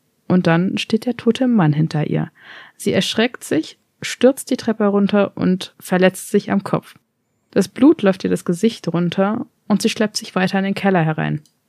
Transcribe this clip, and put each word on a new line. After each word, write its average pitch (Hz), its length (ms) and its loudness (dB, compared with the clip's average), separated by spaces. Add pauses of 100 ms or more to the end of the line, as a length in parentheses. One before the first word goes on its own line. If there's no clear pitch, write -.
(260)
und 180 200 2
dann 175 320 2
steht - 280 -2
der 240 100 -4
tote 240 300 0
Mann 190 260 4
hinter 151 360 0
ihr. 160 220 -2 (460)
Sie - 160 -4
erschreckt - 520 -2
sich - 340 -4 (240)
stürzt - 480 0
die 254 60 -2
Treppe 214 300 -2
runter 202 500 2
und 185 440 -2
verletzt 185 500 0
sich 202 200 0
am 196 140 0
Kopf. - 300 -6 (560)
Das - 180 0
Blut 285 340 4
läuft 190 220 0
ihr 185 60 0
das 180 140 -4
Gesicht 185 440 -2
runter 175 580 -2 (220)
und 208 140 2
sie 226 60 2
schleppt 214 280 -2
sich - 180 -10
weiter 190 240 0
in 190 60 0
den 196 100 -2
Keller 190 300 2
herein. 151 360 -2 (280)